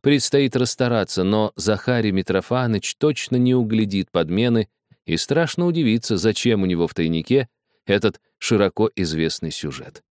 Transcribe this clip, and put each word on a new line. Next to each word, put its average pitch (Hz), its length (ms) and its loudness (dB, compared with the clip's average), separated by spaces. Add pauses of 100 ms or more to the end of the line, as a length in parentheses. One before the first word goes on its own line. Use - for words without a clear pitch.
Предстоит 143 560 2
расстараться, 120 680 0
но 107 320 2
Захарий 107 560 0
Митрофаныч 98 840 -2
точно - 400 -2
не 123 180 2
углядит 110 560 0
подмены 104 580 0 (360)
и 165 120 -2
страшно 165 500 -2
удивится, 117 500 0
зачем 107 460 0
у 92 40 0
него 85 200 0
в - 80 -6
тайнике 85 540 0 (380)
этот 101 340 0 (180)
широко 104 560 0
известный 80 560 -4
сюжет. - 600 -12